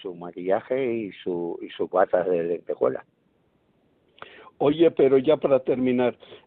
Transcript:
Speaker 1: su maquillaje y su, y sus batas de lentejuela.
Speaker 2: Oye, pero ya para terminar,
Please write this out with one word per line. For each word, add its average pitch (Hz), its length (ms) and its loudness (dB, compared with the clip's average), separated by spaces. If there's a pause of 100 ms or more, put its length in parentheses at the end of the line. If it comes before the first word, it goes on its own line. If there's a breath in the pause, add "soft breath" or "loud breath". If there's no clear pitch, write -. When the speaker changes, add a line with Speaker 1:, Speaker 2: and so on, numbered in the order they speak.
Speaker 1:
su 92 140 -12
maquillaje 95 800 -4
y 110 200 -6
su, 87 500 -6
y 90 80 -14
sus - 200 -6
batas 92 380 0
de 87 140 0
lentejuela. 82 640 -4 (1500 loud breath)
Speaker 2:
Oye, 156 340 4
pero 135 260 4
ya 147 180 2
para 139 240 2
terminar, 127 540 0 (320 loud breath)